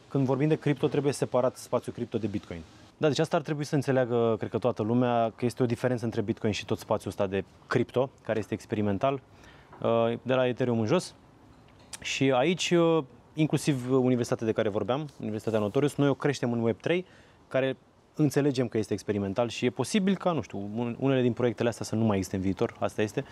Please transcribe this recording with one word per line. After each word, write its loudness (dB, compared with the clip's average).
când 0
vorbim 2
de 2
cripto, 0
trebuie 0
separat 0
spațiul -4
cripto -4
de -4
Bitcoin. -8
Da, 2
deci 0
asta 0
ar 0
trebui -6
să -6
înțeleagă, 2
cred -6
că, 0
toată 0
lumea, 2
că -6
este 0
o 2
diferență 0
între -4
Bitcoin -2
și -6
tot -4
spațiul -4
ăsta -2
de -2
cripto, 0
care -2
este -6
experimental, 0
uh, 2
de 0
la 4
Ethereum 0
în 0
jos. -2
Și 0
aici, 2
uh, 4
inclusiv 0
universitatea 2
de 2
care 0
vorbeam, -2
Universitatea -2
Notorious, 0
noi 2
o 2
creștem -2
în -2
Web 0
trei, -2
care 0
înțelegem 2
că -4
este -2
experimental -2
și -6
e 2
posibil 0
ca, 0
nu -2
știu, -8
un-, -4
unele 2
din 2
proiectele 0
astea -6
să -8
nu 2
mai 4
existe -2
în -2
viitor, -2
asta -2
este, -4